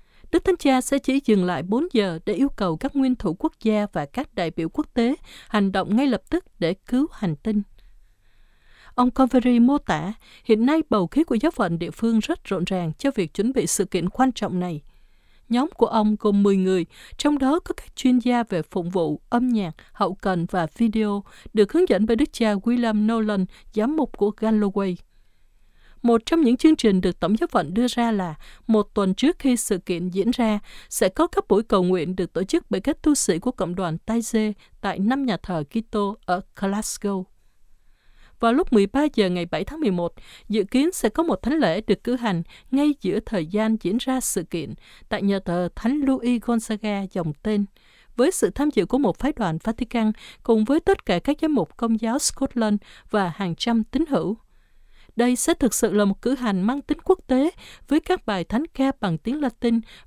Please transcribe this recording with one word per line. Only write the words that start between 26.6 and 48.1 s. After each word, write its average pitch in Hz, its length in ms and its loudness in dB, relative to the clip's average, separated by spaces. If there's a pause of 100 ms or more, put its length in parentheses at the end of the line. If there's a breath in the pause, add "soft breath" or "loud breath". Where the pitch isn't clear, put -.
trình 190 260 2
được 180 180 -2
Tổng 196 200 0
giáo 349 120 -2
phận 175 220 -2
đưa 240 140 2
ra 233 240 0
là 185 240 -4 (320 soft breath)
một 214 260 2
tuần 190 200 2
trước 277 260 0
khi 254 180 2
sự 202 200 -2
kiện 180 320 -4
diễn 196 220 0
ra, 220 280 0 (300 loud breath)
sẽ - 200 0
có 311 180 0
các - 200 -2
buổi - 160 4
cầu 190 200 2
nguyện 180 320 0
được 185 180 -4
tổ 170 100 -2
chức 330 260 -2
bởi 196 120 -2
các - 200 -4
tu 294 140 4
sĩ - 240 0
của 247 120 -2
cộng 175 240 -4
đoàn 170 300 -4
Taizé 220 480 -2 (280 soft breath)
tại 196 180 -4
năm 262 260 0
nhà 208 120 -2
thờ 160 320 -6
Kitô 208 560 -4
ở - 160 -2 (140)
Glasgow. 202 680 -4 (1160)
Vào 233 140 2
lúc 311 200 0
mười 202 140 6
ba 269 140 0 (120)
giờ 202 160 2
ngày 180 160 -2
bảy 170 180 -4
tháng 294 160 -12
mười 269 120 0
một, 175 220 -4 (360 loud breath)
dự 214 140 0
kiến 240 280 2
sẽ - 180 0
có 311 140 -2
một 277 180 2
thánh 285 160 0
lễ 202 240 2
được - 220 0
cử 240 120 -2
hành 208 280 -2 (280 loud breath)
ngay 285 300 2
giữa 190 180 -2
thời 196 260 -4
gian 214 360 0
diễn 196 180 -2
ra 262 220 -2
sự 190 220 -4
kiện 175 300 -8 (360 soft breath)
tại 208 120 -4
nhà 196 240 0
thờ 175 300 -2
Thánh 277 260 -2
Louis 247 400 0
Gonzaga 214 680 -4
dòng 160 220 -4 (100)
tên, 208 220 0 (500 soft breath)